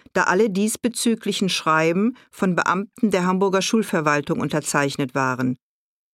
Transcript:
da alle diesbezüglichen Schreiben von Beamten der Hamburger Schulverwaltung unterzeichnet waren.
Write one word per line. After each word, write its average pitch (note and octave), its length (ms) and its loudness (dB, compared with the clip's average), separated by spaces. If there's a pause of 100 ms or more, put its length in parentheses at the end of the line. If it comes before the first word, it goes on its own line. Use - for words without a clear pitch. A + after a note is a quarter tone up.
(120)
da F#3+ 120 2
alle G#3 260 2
diesbezüglichen G#3+ 1000 -2
Schreiben E3+ 680 2 (140)
von F#3 240 -2
Beamten G3 580 0
der F#3 120 2
Hamburger F#3 380 2
Schulverwaltung D#3+ 800 0
unterzeichnet D3 720 -2
waren. B2+ 420 -2 (580)